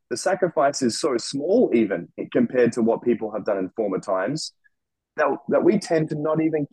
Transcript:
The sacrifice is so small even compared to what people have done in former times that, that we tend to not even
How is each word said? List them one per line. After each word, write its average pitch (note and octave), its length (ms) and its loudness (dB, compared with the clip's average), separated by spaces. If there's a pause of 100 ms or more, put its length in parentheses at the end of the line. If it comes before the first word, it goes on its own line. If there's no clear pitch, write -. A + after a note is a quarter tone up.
The - 80 -6
sacrifice D#3+ 640 0
is A#2+ 180 0
so C3 200 0
small F3 560 0
even F#2+ 340 0 (240)
compared A#2+ 400 2
to A#2+ 100 -2
what A2+ 200 2
people A2 300 -2
have G#2 120 -6
done G2+ 140 -2
in F#2+ 180 -4
former G2 240 -2
times G2+ 540 -4 (640)
that, D3+ 120 0 (200)
that C#3+ 140 2
we F3 160 4
tend D#3 300 0
to D#3 60 -6
not D#3 260 -2
even D#3 320 0